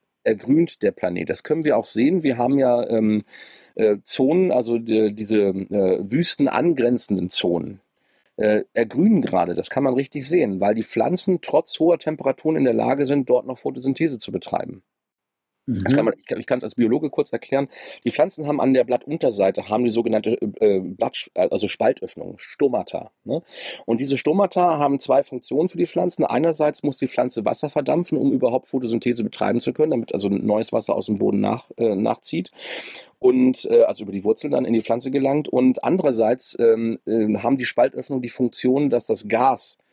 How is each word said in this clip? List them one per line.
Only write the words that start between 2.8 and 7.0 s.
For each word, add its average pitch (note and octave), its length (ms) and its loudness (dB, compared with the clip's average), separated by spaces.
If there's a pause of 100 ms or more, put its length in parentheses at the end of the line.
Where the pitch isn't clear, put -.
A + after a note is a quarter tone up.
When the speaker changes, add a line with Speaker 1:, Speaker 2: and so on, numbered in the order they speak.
Speaker 1:
ähm, G#2+ 360 2 (500)
äh, G#2 300 4
Zonen, E3 480 2
also A#2 240 0
die, A2 360 2
diese, G#2 340 2
äh, F#2+ 520 0 (100)
Wüsten C#3+ 380 2
angrenzenden A#2+ 800 0